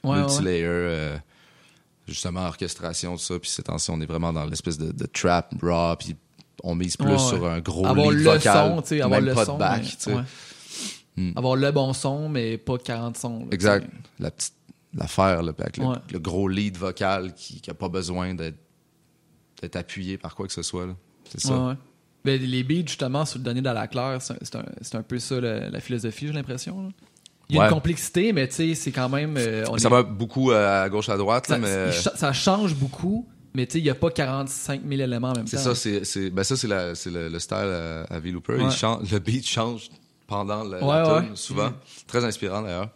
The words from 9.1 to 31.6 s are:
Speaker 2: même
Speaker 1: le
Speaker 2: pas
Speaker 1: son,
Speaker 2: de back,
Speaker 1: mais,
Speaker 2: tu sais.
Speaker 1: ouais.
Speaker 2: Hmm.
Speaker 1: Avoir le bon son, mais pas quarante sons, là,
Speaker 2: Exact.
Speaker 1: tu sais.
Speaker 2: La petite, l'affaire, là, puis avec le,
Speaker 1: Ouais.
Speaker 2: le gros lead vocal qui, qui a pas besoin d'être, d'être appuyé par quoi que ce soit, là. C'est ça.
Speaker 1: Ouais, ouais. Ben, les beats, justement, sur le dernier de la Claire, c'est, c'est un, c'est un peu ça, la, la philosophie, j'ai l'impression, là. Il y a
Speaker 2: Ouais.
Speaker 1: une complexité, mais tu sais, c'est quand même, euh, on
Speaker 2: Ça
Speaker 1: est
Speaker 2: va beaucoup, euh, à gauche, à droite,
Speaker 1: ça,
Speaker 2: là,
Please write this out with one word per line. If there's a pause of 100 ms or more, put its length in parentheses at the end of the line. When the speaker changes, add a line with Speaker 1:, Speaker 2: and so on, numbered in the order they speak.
Speaker 2:
même
Speaker 1:
le
Speaker 2:
pas
Speaker 1:
son,
Speaker 2:
de
back,
Speaker 1:
mais,
Speaker 2:
tu
sais.
Speaker 1:
ouais. (960)
Speaker 2:
Hmm.
Speaker 1:
Avoir
le
bon
son,
mais
pas
quarante
sons,
là,
Speaker 2:
Exact.
Speaker 1:
tu
sais. (160)
Speaker 2:
La
petite, (400)
l'affaire,
là,
puis
avec
le,
Speaker 1:
Ouais. (160)
Speaker 2:
le
gros
lead
vocal
qui,
qui
a
pas
besoin
d'être, (1040)
d'être
appuyé
par
quoi
que
ce
soit,
là. (360)
C'est
ça.
Speaker 1:
Ouais,
ouais. (500)
Ben,
les
beats,
justement,
sur
le
dernier
de
la
Claire,
c'est,
c'est
un, (180)
c'est
un
peu
ça,
la,
la
philosophie,
j'ai
l'impression,
là. (600)
Il
y
a
Speaker 2:
Ouais.
Speaker 1:
une
complexité,
mais
tu
sais,
c'est
quand
même,
euh,
on
Speaker 2:
Ça
Speaker 1:
est
Speaker 2:
va
beaucoup,
euh,
à
gauche,
à
droite,
Speaker 1:
ça,
Speaker 2:
là,